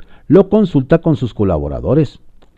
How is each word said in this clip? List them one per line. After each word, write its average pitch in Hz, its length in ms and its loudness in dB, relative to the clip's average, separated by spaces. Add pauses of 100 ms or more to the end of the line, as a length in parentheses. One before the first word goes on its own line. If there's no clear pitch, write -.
(260)
lo 190 240 4
consulta 165 500 0
con 160 160 0
sus 123 200 -6
colaboradores. 82 840 -2 (380)